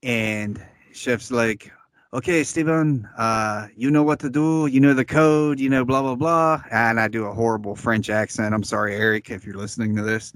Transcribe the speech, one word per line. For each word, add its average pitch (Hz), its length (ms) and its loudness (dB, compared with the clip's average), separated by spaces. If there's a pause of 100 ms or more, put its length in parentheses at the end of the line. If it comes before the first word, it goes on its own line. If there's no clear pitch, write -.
And 110 600 -4 (280)
Chef's 120 380 -4
like, 113 420 -2 (420)
Okay, 156 300 0
Steven, 156 640 0 (100)
uh, 110 480 -2 (100)
you 123 140 -2
know 151 140 4
what 147 160 2
to 147 100 -6
do. 156 360 0
You 135 120 2
know 139 160 8
the 131 100 2
code, 151 540 4
you 135 100 -2
know, 131 160 2
blah, 135 160 0
blah, 135 140 -2
blah. 160 560 2
And 113 300 2
I 110 80 2
do 110 160 -4
a 101 80 -6
horrible 107 420 -2
French 110 340 -2
accent. 107 460 -2
I'm 110 80 0
sorry, 104 320 -4
Eric, 107 360 0
if 101 140 -12
you're 101 120 -12
listening 107 400 -4
to 107 60 -2
this. 110 340 -4